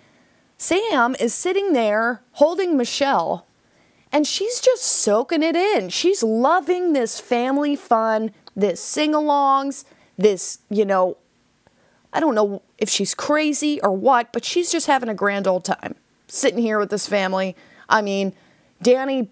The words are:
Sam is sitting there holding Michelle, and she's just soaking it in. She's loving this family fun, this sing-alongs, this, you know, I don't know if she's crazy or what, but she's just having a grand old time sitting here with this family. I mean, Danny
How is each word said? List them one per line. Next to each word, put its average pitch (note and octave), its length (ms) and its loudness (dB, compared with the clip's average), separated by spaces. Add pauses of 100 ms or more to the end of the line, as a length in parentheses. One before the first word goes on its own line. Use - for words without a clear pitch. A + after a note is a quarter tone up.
(560)
Sam D#4+ 640 0
is A3+ 140 0
sitting F#4+ 400 0
there A3+ 480 0 (100)
holding E4 460 2
Michelle, G3+ 680 -2 (640)
and D4+ 160 0
she's A#4 340 -4
just B4+ 220 2
soaking C4 600 0
it D#4+ 140 0
in. F4 340 0
She's F#4+ 320 0
loving D#4+ 720 2
this A#3+ 280 -2
family C#4 560 0
fun, A3 560 0 (240)
this F#3+ 240 0
sing-alongs, C#4+ 1040 0 (320)
this, F#3+ 420 0 (120)
you G#3 140 2
know, F#3 340 0 (960)
I - 80 -2
don't D4 140 2
know G#3 280 0 (160)
if G#3+ 100 -2
she's - 260 -2
crazy D4+ 680 0
or G3 100 2
what, A#3+ 400 2
but A#3 120 -4
she's - 280 -2
just E4 140 -2
having B3+ 240 0
a G#3 40 -4
grand G3+ 320 -2
old F#3 200 0
time - 280 -6 (320)
sitting - 360 0
here G#3+ 160 0
with G#3 100 0
this G#3 180 -4
family. F#3+ 480 -2 (320)
I A3 140 4
mean, G3 320 -2 (500)
Danny C4 500 2